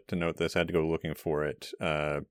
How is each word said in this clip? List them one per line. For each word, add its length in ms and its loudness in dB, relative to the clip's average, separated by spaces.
to 80 -2
note 200 0
this. 200 0
I 20 6
had 80 2
to 60 -2
go 120 6
looking 280 0
for 320 -2
it. 340 -6
Uh, 520 0